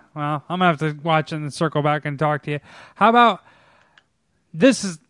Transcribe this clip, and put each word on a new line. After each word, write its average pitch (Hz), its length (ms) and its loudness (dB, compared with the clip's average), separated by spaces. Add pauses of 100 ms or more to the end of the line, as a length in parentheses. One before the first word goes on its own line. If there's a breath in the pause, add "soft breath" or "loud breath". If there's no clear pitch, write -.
(140)
well, 147 340 -6
I'm 180 120 -4
gonna 180 100 4
have 147 100 -2
to 151 220 -4
watch 156 300 0
it 165 40 -8
and 151 160 -8
circle 151 300 -2
back 151 240 -2
and 143 120 -8
talk 151 260 -2
to 147 80 -6
you. 147 80 -6 (340 loud breath)
How 214 160 4
about, 233 320 4 (1120 soft breath)
this 208 300 4
is, 175 140 -8 (120)